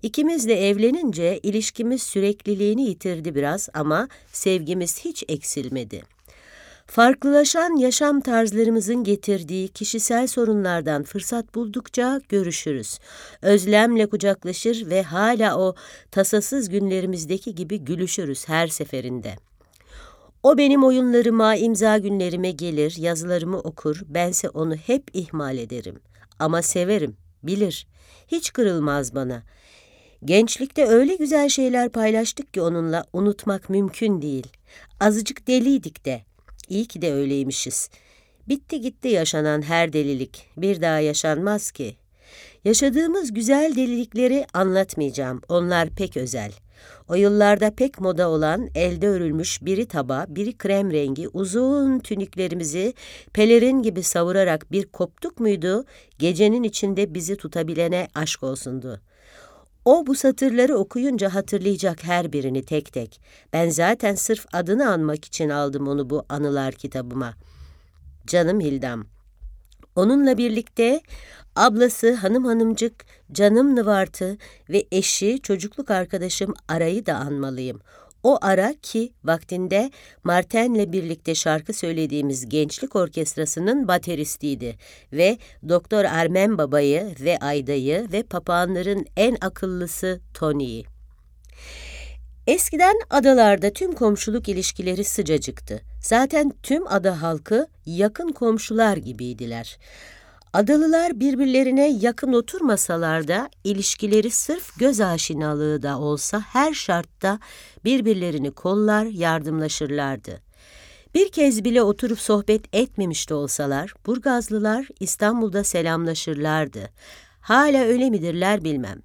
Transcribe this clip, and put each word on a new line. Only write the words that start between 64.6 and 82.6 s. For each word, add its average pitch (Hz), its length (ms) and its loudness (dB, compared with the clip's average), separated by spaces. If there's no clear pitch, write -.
anmak 156 360 -2
için 156 240 -4
aldım 143 380 -2
onu 139 220 -2
bu 143 200 -4
anılar 139 440 -2
kitabıma. 123 600 -8
Canım 175 340 2
Hildam. 127 460 -4
Onunla 254 420 4
birlikte 233 640 0
ablası 226 580 4
hanım 226 320 0
hanımcık, 226 600 0
canım 220 440 6
Nıvartı 196 640 0
ve 202 220 0
eşi 196 520 0
çocukluk 208 480 -6
arkadaşım 185 600 -4
Ara'yı 165 380 0
da 156 100 -2
anmalıyım. 131 640 -6
O 254 180 6
Ara 196 400 2
ki 226 320 -4
vaktinde 180 680 -2
Marten'le 208 680 0
birlikte 165 440 -4
şarkı 156 380 -2
söylediğimiz 143 760 -4
gençlik 151 460 -2